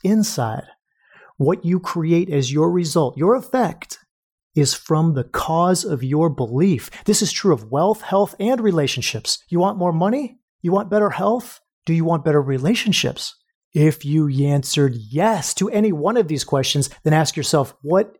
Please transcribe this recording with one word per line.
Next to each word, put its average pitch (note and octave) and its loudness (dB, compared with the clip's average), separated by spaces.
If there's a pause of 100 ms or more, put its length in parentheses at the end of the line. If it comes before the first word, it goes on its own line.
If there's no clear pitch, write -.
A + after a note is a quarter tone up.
inside. F#3 -2 (720)
What D3 0
you F3+ 0
create E3+ 0
as C#3 0
your D#3 2
result, E3+ 0
your F3+ 4
effect, A#3+ -4 (560)
is C#3+ 2
from D#3+ 0
the C3 -2
cause F3 0
of C#3+ -4
your D3+ 2
belief. C3+ 0 (160)
This G3+ 2
is G3+ -2
true F#3+ 2
of A2 -4
wealth, F3+ 0
health, G3 -2
and A#3+ 0
relationships. D3 -2
You E3+ 0
want F#3+ 0
more F3+ 0
money? A3+ -2 (220)
You E3+ 0
want G3 0
better G#3 2
health? G#3+ -4 (240)
Do E3 0
you E3 2
want E3 -2
better D3 4
relationships? C#3 -2 (380)
If D#3 2
you D3 2 (160)
answered C#3+ 0
yes C#3+ -2
to F#3+ -2
any G#3+ 2
one E3 -2
of G3+ 2
these D3 -2
questions, C#3 0 (140)
then D#3 2
ask D#3 2
yourself, C#3+ -2
"What F3+ 0